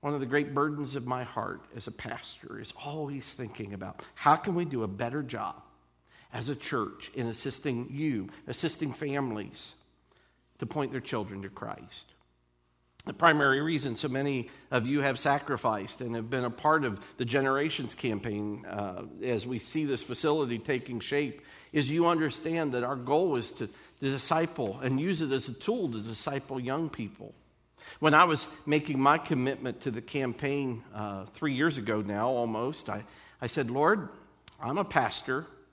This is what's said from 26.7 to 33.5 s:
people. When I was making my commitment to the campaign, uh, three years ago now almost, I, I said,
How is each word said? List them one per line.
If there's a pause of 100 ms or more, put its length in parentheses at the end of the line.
people. (640)
When
I
was (180)
making
my
commitment
to
the
campaign, (120)
uh,
three
years
ago
now
almost,
I, (380)
I
said,